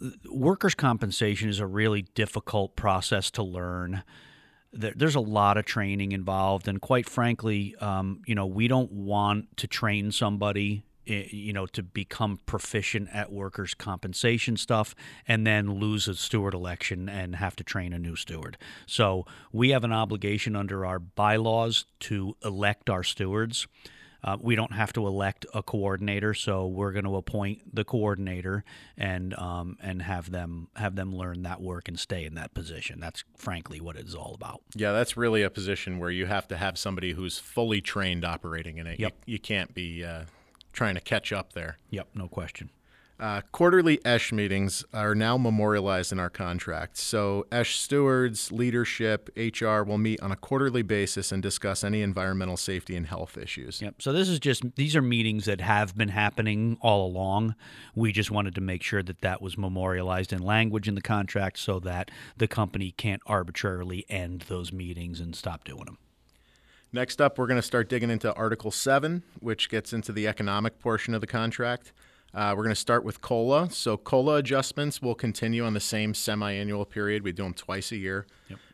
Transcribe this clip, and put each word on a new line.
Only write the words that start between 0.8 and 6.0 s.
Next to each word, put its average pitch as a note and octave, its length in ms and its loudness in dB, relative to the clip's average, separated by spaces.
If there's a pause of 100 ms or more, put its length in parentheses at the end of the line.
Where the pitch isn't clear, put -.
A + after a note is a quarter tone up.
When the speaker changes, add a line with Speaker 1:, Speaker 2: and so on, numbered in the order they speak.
Speaker 1:
is G2+ 100 0
a G#2 60 -2
really G#2 380 2
difficult G#2 720 -2
process F#2+ 560 2
to - 100 -2
learn. F2+ 600 -4 (680)
There, G#2+ 240 -4
there's D3 200 4
a C#3 40 4
lot G#2 380 6
of G#2 80 0
training G2 460 0